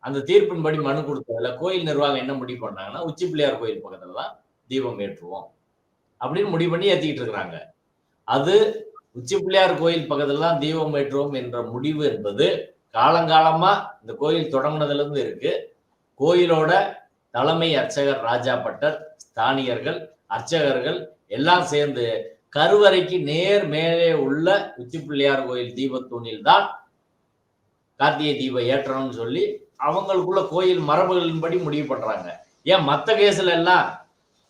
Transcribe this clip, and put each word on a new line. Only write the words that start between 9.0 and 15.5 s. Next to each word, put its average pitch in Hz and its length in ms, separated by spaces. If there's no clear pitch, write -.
உச்சி 123 220
பிள்ளையார் 190 440
கோயில் 165 280
பக்கத்துலதான் 147 540
தீபம் 156 380
ஏற்றுவோம் 139 400
என்ற 120 320
முடிவு 151 340
என்பது 104 400
காலங்காலமா 160 800
இந்த 110 160
கோயில் 156 400
தொடங்குனதுல 143 460
இருந்து 143 240
இருக்கு. - 280